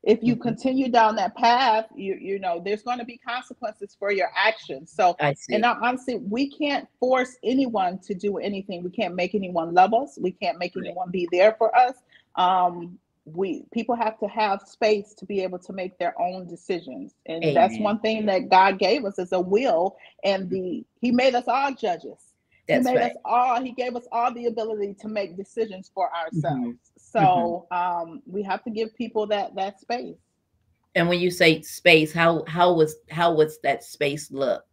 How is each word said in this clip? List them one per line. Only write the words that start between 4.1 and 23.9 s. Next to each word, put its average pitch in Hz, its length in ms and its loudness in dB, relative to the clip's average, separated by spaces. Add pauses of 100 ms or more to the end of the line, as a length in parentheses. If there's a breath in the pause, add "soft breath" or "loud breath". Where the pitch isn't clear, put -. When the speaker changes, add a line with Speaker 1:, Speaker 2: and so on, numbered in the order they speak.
Speaker 1:
your 185 240 0
actions. 185 560 -2
So, 180 280 4
Speaker 2:
I 143 140 2
see. - 220 -6
Speaker 1:
and 214 100 2
hon-, 226 160 2
honestly, 254 360 -2
we 254 320 -2
can't 285 380 -4 (120)
force 254 440 0
anyone 214 560 0
to - 140 -8
do 190 260 -4
anything. 190 440 -6
We 180 80 -6
can't 180 240 -4
make 180 180 -2
anyone 180 400 -2
love 190 200 6
us. 269 280 -2
We 185 100 -2
can't 180 280 -6
make 180 160 -6
Speaker 2:
Right. 180 120 -8
Speaker 1:
anyone 175 220 -8
be 180 220 -4
there 196 260 6
for - 180 0
us. 254 200 4 (400 soft breath)
Um, 180 640 0 (240)
we, 170 480 -6
people 233 240 -2
have 220 240 -4
to 208 80 -4
have 202 400 -2
space 214 480 0
to - 100 -18
be 196 160 -4
able 185 180 -6
to 190 140 -16
make 190 240 -10
their 175 240 -4
own 185 240 -6
decisions. 165 680 -10 (100)
And 160 300 -2
that's 190 180 4
Speaker 2:
Amen. 214 100 -4
Speaker 1:
one 208 180 0
thing 220 260 -2
that 190 220 0
God 190 280 6
gave 214 280 2
us 202 120 -6
is 180 140 -6
a 185 80 2
will, 190 560 2 (280 soft breath)
and 196 200 0
Speaker 2:
Mm-hmm. 180 100 -6
Speaker 1:
the, 185 320 -6 (160)
he 240 100 0
made 247 220 4
us 247 140 0
all 269 260 0
judges. 170 600 -6 (340)
Speaker 2:
That's 254 200 2
Speaker 1:
He 254 40 2
made 262 60 2
Speaker 2:
right. 240 140 2
Speaker 1:
us - 140 -14
all, 247 380 2
he 247 80 -8
gave 247 240 -6